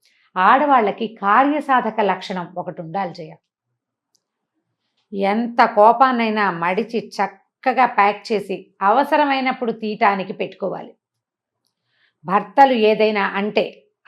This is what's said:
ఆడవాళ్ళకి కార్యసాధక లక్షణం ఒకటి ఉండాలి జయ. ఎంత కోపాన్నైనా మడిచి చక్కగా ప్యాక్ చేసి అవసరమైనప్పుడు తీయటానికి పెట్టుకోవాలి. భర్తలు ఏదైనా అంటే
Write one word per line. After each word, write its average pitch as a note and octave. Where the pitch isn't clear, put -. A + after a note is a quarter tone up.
ఆడవాళ్ళకి A#3
కార్యసాధక B3
లక్షణం F#3
ఒకటి F3+
ఉండాలి E3+
జయ. D#3+
ఎంత A3
కోపాన్నైనా A3+
మడిచి F#3
చక్కగా A3+
ప్యాక్ G#3
చేసి F#3+
అవసరమైనప్పుడు C4
తీయటానికి G#3
పెట్టుకోవాలి. -
భర్తలు G#3
ఏదైనా G#3+
అంటే G#3